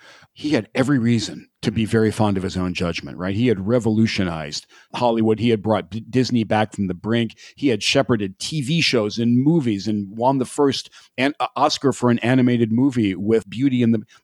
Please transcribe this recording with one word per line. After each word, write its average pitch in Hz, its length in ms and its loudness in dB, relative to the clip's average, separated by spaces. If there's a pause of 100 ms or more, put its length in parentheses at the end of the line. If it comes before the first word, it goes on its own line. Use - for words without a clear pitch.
(340)
he 302 160 -6
had 113 240 0
every 131 240 2
reason 113 500 -2 (140)
to 117 100 0
be 110 140 0
very 110 240 2
fond 104 260 0
of 92 60 -2
his 92 160 -6
own 90 160 -4
judgment, 85 420 -6
right? 92 180 -6
He 117 120 0
had 95 200 0
revolutionized 104 1000 -2 (280)
Hollywood. 113 460 2
He 117 80 2
had 110 140 2
brought 98 260 0
D-, 104 120 -10
Disney 120 440 0
back 107 300 0
from 98 140 -2
the 90 60 -4
brink. 110 440 -4 (180)
He 139 120 0
had 107 140 0
shepherded 107 560 0
T 156 220 -6
V 147 220 0
shows 107 360 0
and 120 240 2
movies 120 460 0
and 104 260 -4
won 123 220 2
the 123 80 0
first - 460 -2 (260)
an-, 135 240 0
uh, 123 160 -2
Oscar 135 380 0
for 123 160 2
an 117 80 2
animated 123 520 2
movie 117 440 0
with 104 340 0
Beauty 123 340 0
and 113 120 4
the, 107 80 -2 (220)